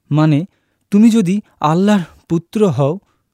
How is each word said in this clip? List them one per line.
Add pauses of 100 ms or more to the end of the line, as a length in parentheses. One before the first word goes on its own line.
(120)
মানে (460)
তুমি
যদি (180)
আল্লাহর (260)
পুত্র
হও, (340)